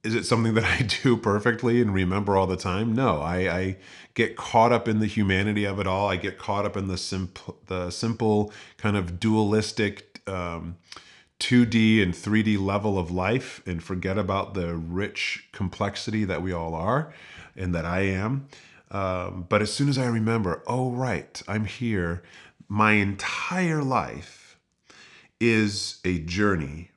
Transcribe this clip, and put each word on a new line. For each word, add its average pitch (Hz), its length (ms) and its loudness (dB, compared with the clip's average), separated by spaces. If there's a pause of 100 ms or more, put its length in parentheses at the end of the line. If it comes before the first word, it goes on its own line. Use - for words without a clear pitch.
Is 113 120 -2
it 107 100 0
something 113 300 2
that 110 100 4
<laughs> - 160 0
I - 20 2
do 120 340 2
perfectly 113 640 2
and 104 140 2
remember 95 420 2
all 95 100 4
the 92 100 0
time? 101 380 -2
No, 113 260 2
I, 85 160 -2 (180)
I 95 220 -2 (380)
get - 220 0
caught 117 360 4
up 117 160 2
in 107 100 2
the 107 80 2
humanity 101 580 2
of 98 140 -2
it 98 80 -2
all. 98 220 0
I 92 80 0
get 92 200 -6
caught 101 280 -4
up 101 120 -4
in 98 120 -4
the 92 100 -4
simp-, - 680 -8
the 90 240 -6
simple 110 640 0 (240)
kind 104 200 0
of 87 240 -4
dualistic, 107 1040 0
um, 87 500 -6 (640)
two 123 260 6
D 110 340 6
and 90 140 2
three 107 300 0
D 107 120 2
level 98 400 0
of 85 140 -2
life 98 560 -2
and 85 160 -6
forget 95 340 -4
about 98 380 -2
the 85 220 -4
rich - 760 -6
complexity 104 760 -4
that 87 180 -2
we 92 100 -4
all 82 220 -6
are 117 380 -2 (440)
and 90 180 -4
that 82 100 -2
I 90 180 -2
am. 107 440 -2 (460)
Um, 92 560 -4
but 104 120 2
as 104 120 0
soon 143 160 0
as 135 100 2
I 127 80 0
remember, 110 640 0
"Oh, 127 240 -2
right, 120 560 -4
I'm 107 160 -2
here. 95 580 -2 (460)
My 107 240 4
entire 147 920 0
life 85 720 -4 (840)
is 110 640 2
a 90 160 0
journey. 85 760 -2